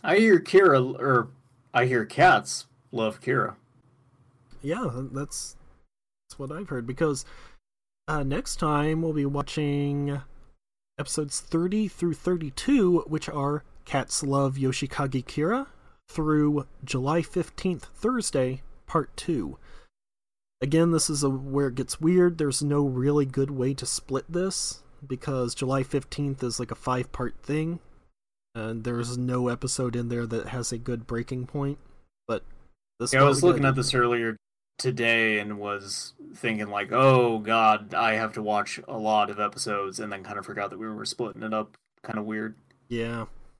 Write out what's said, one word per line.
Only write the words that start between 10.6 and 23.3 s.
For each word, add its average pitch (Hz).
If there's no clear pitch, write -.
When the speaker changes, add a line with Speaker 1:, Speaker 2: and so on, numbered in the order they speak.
Speaker 2:
episodes 143
thirty 190
through 175
thirty-two, 180
which 151
are 147
Cats -
Love 139
Yoshikage 131
Kira, 226
through 151
July 139
fifteenth, -
Thursday, 139
part -
two. 95
Again, 160
this 156
is 143
a, 139
where 135
it 123
gets 127
weird. 175
There's 147
no 147
really 139
good 139